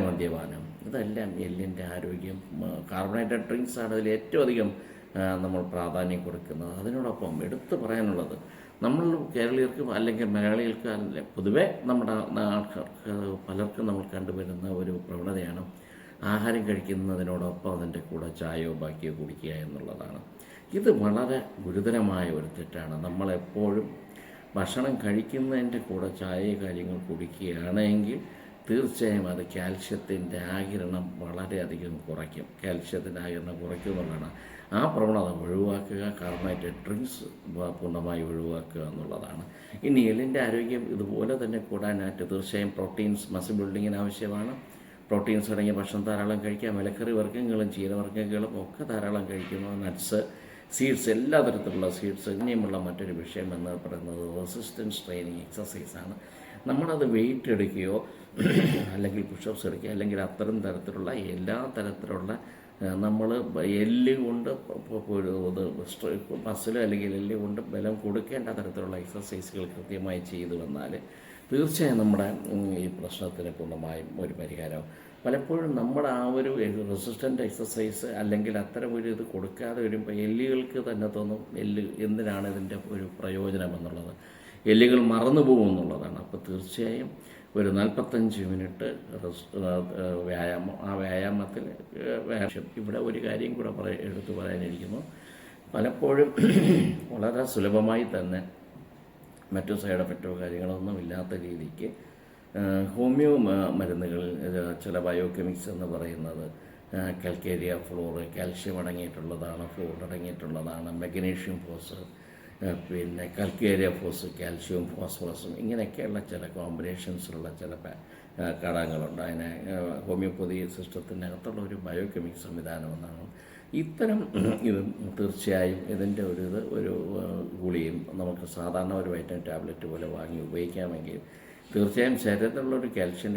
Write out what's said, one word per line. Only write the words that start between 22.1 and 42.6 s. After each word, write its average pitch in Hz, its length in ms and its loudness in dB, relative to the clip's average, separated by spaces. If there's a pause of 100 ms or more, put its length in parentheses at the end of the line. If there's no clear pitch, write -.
ഒരു 78 80 -4 (100)
തെറ്റാണ്. 80 380 -6 (100)
നമ്മളെപ്പോഴും 98 840 0 (680)
ഭക്ഷണം 123 460 2
കഴിക്കുന്നതിൻ്റെ 120 840 2
കൂടെ 92 200 -2 (140)
ചായയോ 95 400 2
കാര്യങ്ങൾ 90 340 -4 (140)
കുടിക്കുകയാണെങ്കിൽ 98 1080 2 (500)
തീർച്ചയായും 110 600 2
അത് 90 100 -2 (140)
കാൽഷ്യത്തിൻ്റെ 92 840 -4 (180)
ആകിരണം 92 460 -2 (200)
വളരെയധികം 87 720 -4 (100)
കുറയ്ക്കും. 78 400 -8 (160)
കാൽഷ്യത്തിൻ്റെ 87 640 -4
ആകിരണം 87 380 -6
കുറയ്ക്കും 87 300 -4
എന്നുള്ളതാണ്. 80 360 -4 (480)
ആ - 20 6 (140)
പ്രവണത 107 340 6 (160)
ഒഴിവാക്കുക, 98 600 2 (180)
കാർബണേറ്റഡ് 87 640 -2
ഡ്രിങ്ക്സ് 113 400 -4 (300)
പ-, 87 240 -2
പൂർണ്ണമായി 85 500 -2
ഒഴിവാക്കുക 82 520 -4 (100)
എന്നുള്ളതാണ്. 78 520 -8 (440)
ഇനി 131 140 8 (100)
എല്ലിൻ്റെ 131 340 2
ആരോഗ്യം 117 380 2 (120)
ഇതുപോലെ 107 480 0
തന്നെ 110 240 0
കൂടാനായിട്ട് 98 640 0
തീർച്ചയായും 98 460 0